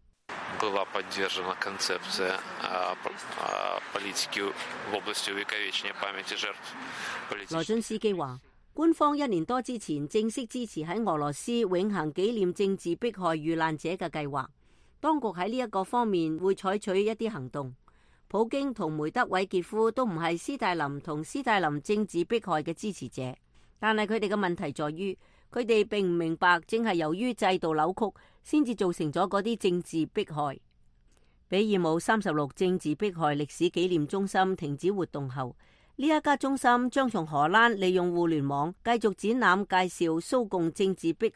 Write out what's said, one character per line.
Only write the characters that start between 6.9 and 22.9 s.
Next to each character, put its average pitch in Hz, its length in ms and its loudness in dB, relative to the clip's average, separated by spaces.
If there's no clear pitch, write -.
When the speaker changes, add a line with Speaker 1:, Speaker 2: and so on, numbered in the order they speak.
Speaker 1:
политических 202 220 -8
Speaker 2:
羅 165 100 -2
津 226 180 -2
斯 220 160 -6
基 208 160 0
話， 135 260 -6
官 330 200 4
方 294 240 2
一 285 80 2
年 185 180 2
多 - 160 0
之 247 200 -6
前 147 280 -4
正 220 220 2
式 240 160 -6
支 247 220 -6
持 165 140 -8
喺 175 220 -2
俄 175 140 2
羅 147 160 0
斯 - 180 -6
永 226 200 2
恆 180 420 0
紀 202 200 0
念 185 200 2
政 196 240 0
治 170 200 -4
迫 240 160 -2
害 175 220 0
遇 160 200 -2
難 160 200 0
者 160 140 -4
嘅 185 180 -4
計 151 200 -4
劃， 139 180 -4
當 208 200 2
局 220 100 -2
喺 180 180 -2
呢 233 100 -2
一 247 80 0
個 196 180 -2
方 240 240 0
面 165 300 2
會 185 160 2
採 190 240 0
取 202 260 0
一 214 80 2
啲 220 200 -4
行 131 180 -8
動。 135 240 -6
普 220 220 2
京 277 240 -2
同 156 200 -2
梅 151 180 -2
德 247 120 0
韋 190 220 2
傑 185 160 0
夫 220 300 2
都 254 140 0
唔 202 80 -2
係 165 240 0
斯 277 200 -6
大 190 160 0
林 143 280 -2
同 151 200 -6
斯 277 220 -6
大 220 160 4
林 147 220 0
政 208 260 0
治 170 160 0
迫 233 160 0
害 156 240 0
嘅 160 100 -4
支 208 200 -6